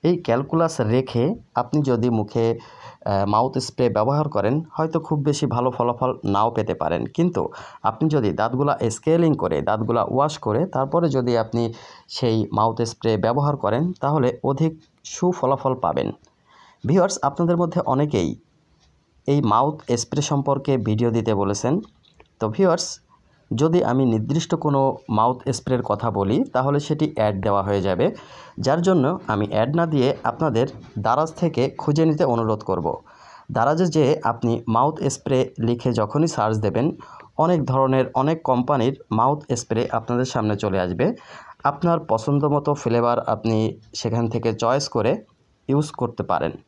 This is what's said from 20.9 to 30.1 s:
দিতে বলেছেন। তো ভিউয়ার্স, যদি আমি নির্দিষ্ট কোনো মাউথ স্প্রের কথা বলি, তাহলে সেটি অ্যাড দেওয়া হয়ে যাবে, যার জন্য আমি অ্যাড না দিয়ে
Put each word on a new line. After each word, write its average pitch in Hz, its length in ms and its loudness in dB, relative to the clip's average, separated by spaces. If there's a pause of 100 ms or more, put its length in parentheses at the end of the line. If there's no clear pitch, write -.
দিতে 110 220 0
বলেছেন। 101 400 0 (640)
তো 113 120 -4
ভিউয়ার্স, 185 380 2 (640)
যদি 160 320 2
আমি 127 220 2
নির্দিষ্ট 120 500 0
কোনো 143 260 0 (280)
মাউথ 113 280 2 (160)
স্প্রের 123 300 -2
কথা 104 280 -2
বলি, 98 260 0 (140)
তাহলে 135 280 0
সেটি 151 300 -2
অ্যাড 107 320 0
দেওয়া 101 220 2
হয়ে 101 180 0
যাবে, 95 240 2 (540)
যার 147 220 0
জন্য 170 240 4 (220)
আমি 107 220 0
অ্যাড 110 260 0
না 170 100 2
দিয়ে 156 220 2 (160)